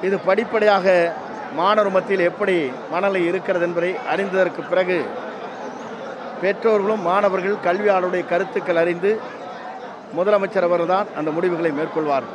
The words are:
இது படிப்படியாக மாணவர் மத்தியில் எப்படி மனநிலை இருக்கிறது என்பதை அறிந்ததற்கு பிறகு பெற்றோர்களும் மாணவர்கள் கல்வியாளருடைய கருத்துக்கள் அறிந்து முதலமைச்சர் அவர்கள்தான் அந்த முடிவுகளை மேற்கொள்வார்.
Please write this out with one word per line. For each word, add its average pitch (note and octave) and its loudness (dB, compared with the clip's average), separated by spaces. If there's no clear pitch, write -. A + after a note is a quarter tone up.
இது F#3+ 2
படிப்படியாக G#3 4
மாணவர் G3 4
மத்தியில் F#3 2
எப்படி F#3+ 0
மனநிலை F#3+ 2
இருக்கிறது F3+ 0
என்பதை F3 0
அறிந்ததற்கு F#3 0
பிறகு F3+ 2
பெற்றோர்களும் G#3 2
மாணவர்கள் F#3+ 2
கல்வியாளருடைய F#3 2
கருத்துக்கள் F3+ 0
அறிந்து F3 0
முதலமைச்சர் F#3+ 2
அவர்கள்தான் F3+ 2
அந்த D#3 -2
முடிவுகளை E3+ 0
மேற்கொள்வார். D3+ 0